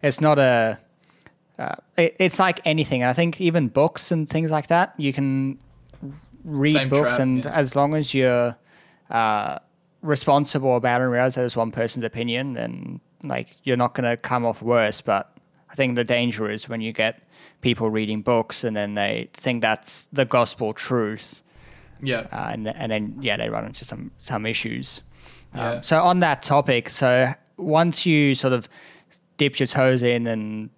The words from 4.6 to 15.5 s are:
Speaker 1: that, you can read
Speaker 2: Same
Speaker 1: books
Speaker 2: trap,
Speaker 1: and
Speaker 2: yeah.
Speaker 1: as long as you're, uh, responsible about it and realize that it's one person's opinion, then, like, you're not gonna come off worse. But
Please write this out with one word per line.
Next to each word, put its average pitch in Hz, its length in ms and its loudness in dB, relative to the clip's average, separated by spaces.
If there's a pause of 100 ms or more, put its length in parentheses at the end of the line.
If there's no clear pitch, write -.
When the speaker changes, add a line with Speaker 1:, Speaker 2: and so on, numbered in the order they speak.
Speaker 1:
that, 170 280 2
you 143 160 -2
can 135 460 -2 (840)
read 151 280 0
Speaker 2:
Same 135 160 2
Speaker 1:
books 139 200 4
Speaker 2:
trap, 123 120 0
Speaker 1:
and 131 240 2
Speaker 2:
yeah. 147 80 -6
Speaker 1:
as 143 220 0
long 143 200 2
as 151 200 -2
you're, 123 420 2 (540)
uh, 107 480 0 (440)
responsible 143 760 2
about 123 240 2
it 127 40 2
and 127 80 0
realize 123 220 2
that 127 100 0
it's 120 120 -4
one 113 160 0
person's 113 320 -4
opinion, 117 500 -4
then, - 460 -8 (240)
like, 127 400 -8
you're 127 120 0
not 120 180 0
gonna 120 220 -2
come 120 300 -2
off 110 160 -4
worse. 113 380 2
But - 360 -2 (320)